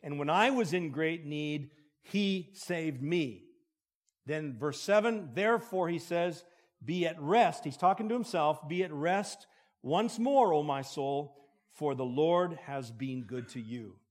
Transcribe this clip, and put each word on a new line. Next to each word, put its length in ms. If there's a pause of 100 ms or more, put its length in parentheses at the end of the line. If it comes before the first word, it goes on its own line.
And 160
when 140
I 180
was 240
in 180
great 340
need, 460 (300)
he 520
saved 500
me." 420 (800)
Then 280
verse 240
seven, 540
"Therefore," 560
he 80
says, 480 (400)
"be 220
at 120
rest." 440
He's 120
talking 340
to 40
himself. 540
"Be 160
at 100
rest 540 (340)
once 380
more, 340
O 80
my 220
soul, 680 (220)
for 240
the 100
Lord 480
has 380
been 320
good 260
to 100
you." 400 (120)